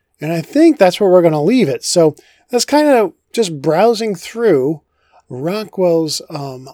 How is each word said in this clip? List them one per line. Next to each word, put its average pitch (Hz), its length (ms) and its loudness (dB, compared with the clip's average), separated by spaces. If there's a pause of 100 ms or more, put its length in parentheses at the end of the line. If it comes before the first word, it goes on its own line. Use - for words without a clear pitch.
(220)
And 151 100 -6
I 170 80 -4
think 302 380 2
that's 185 240 2
where 202 80 2
we're 180 120 6
gonna 156 220 2
leave 214 240 2
it. 127 160 -6
So 160 320 0 (340)
that's 240 140 -2
kinda 277 480 2 (220)
just 175 280 -4
browsing 202 540 0
through 165 680 -2 (480)
Rockwell's, 165 1000 -4
um, 135 420 -12